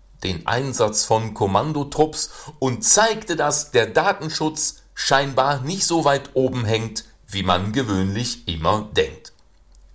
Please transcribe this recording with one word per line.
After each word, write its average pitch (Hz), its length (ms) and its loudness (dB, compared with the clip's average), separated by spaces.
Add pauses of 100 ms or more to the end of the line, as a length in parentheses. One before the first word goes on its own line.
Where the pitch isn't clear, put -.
(240)
Den 90 240 -6
Einsatz 117 560 0
von 113 300 0
Kommandotrupps 143 960 0 (300)
und 120 260 -2
zeigte, 214 500 2
dass 151 360 -2
der 113 160 4
Datenschutz 156 880 -2 (160)
scheinbar 135 640 2
nicht 165 260 -4
so 165 200 2
weit 139 300 2
oben 123 280 2
hängt, 110 400 -2 (240)
wie 98 160 -4
man 92 300 2
gewöhnlich 107 760 -2
immer 87 480 0
denkt. - 380 -2 (600)